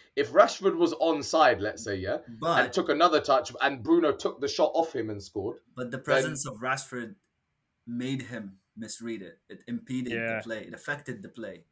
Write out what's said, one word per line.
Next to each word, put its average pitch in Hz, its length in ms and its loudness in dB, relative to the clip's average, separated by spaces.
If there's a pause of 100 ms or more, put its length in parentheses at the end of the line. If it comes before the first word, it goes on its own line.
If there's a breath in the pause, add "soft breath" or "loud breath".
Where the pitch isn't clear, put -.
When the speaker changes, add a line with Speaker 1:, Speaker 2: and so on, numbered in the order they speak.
(160 soft breath)
Speaker 1:
if 139 160 0
Rashford 190 440 6
was 165 180 4
onside, 151 680 4
let's 107 240 -6
say, 104 100 -4
yeah, 95 220 -2 (120)
Speaker 2:
But 127 360 2
Speaker 1:
and - 80 -6
took - 160 0
another 156 320 6
touch, 147 320 2 (100)
and 139 180 0
Bruno 165 300 4
took - 300 -4
the 139 80 -2
shot 151 260 2
off 165 180 0
him 113 160 -4
and 101 140 -8
scored, 104 360 -6 (180)
Speaker 2:
But 123 160 -10
the 131 60 -6
Speaker 1:
then - 60 -14
Speaker 2:
presence 139 440 0
of 117 60 -10
Rashford 123 600 -6 (720)
made 123 360 -4
him 107 360 -12 (180)
misread 110 460 -8
it. 85 160 -18 (100)
It 101 200 -18
impeded 123 460 -6
Speaker 3:
Yeah. 113 240 -2
Speaker 2:
the 104 40 -8
play. 110 220 -8
It 117 100 -14
affected 135 480 -10
the 92 60 -14
play. 95 440 -12